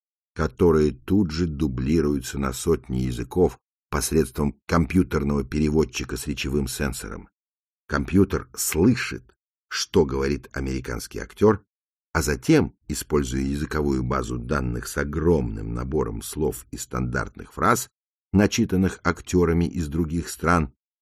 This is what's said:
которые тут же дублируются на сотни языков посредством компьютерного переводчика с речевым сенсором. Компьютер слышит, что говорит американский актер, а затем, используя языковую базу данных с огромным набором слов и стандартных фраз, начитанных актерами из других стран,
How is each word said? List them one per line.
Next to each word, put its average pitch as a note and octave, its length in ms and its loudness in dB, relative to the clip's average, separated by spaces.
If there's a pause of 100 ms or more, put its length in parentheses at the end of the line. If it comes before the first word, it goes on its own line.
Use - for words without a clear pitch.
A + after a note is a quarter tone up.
(360)
которые D#2 560 4
тут F#2 400 0
же E2+ 160 -2
дублируются C#2+ 920 0
на C2+ 160 -4
сотни C2 440 -2
языков B1+ 600 0 (320)
посредством D2 760 -2
компьютерного D2+ 760 2
переводчика D2+ 720 0
с - 100 -10
речевым C#2+ 400 -4
сенсором. C2 640 -8 (580)
Компьютер E2 680 2
слышит, - 800 0 (320)
что - 380 0
говорит C2+ 480 -4
американский B1+ 640 -6
актер, G2+ 480 2 (480)
а E2 80 2
затем, E2 540 2 (120)
используя C2+ 540 -2
языковую C#2 600 0
базу B1 340 -4
данных B1 500 -4
с - 100 -8
огромным C#2+ 760 0
набором A#1 480 -4
слов - 480 -4
и - 80 -12
стандартных B1 760 -6
фраз, G#2+ 360 0 (420)
начитанных G2 720 2
актерами E2+ 640 2
из D#2+ 220 -4
других D#2+ 420 -2
стран, D#2+ 440 0 (280)